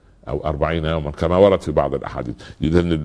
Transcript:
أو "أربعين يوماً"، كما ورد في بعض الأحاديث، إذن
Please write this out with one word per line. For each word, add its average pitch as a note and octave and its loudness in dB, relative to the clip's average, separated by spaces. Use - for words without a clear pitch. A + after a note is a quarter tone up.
أو D2+ -6
"أربعين D#2 -2
يوماً"، D#2 -4
كما E2+ -2
ورد F#2+ 6
في D#2+ -6
بعض C#2+ 0
الأحاديث، A#1+ -8
إذن E2 2